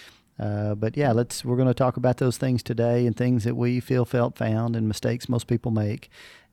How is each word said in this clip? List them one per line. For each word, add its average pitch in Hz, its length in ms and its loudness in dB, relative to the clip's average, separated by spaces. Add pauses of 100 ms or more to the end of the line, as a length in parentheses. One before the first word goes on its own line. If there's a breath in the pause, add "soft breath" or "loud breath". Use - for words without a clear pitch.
(380 loud breath)
Uh, 104 380 -2
but 110 220 -4
yeah, 139 160 2
let's, 120 320 -2
we're 123 100 0
gonna 127 180 4
talk 127 220 2
about 127 220 2
those 127 200 0
things 127 240 0
today 120 460 2
and 110 80 0
things 123 300 2
that 120 100 -2
we 120 240 0
feel, 127 240 0
felt, 120 340 0
found, 117 380 0
and 113 100 0
mistakes 117 440 -2
most 120 180 -2
people 120 240 -2
make. 107 380 -2 (440 loud breath)